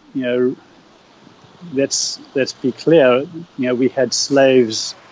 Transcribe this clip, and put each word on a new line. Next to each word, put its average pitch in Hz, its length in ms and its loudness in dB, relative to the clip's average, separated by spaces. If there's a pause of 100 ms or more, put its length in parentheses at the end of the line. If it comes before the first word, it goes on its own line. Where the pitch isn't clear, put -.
(140)
you 135 80 -6
know, 123 340 -2 (1160)
let's, - 480 -4 (140)
let's 131 180 -2
be - 180 -6
clear, 135 500 4
you 165 480 -8
know, 127 60 -2
we 123 140 0
had 123 240 -2
slaves 131 840 2 (180)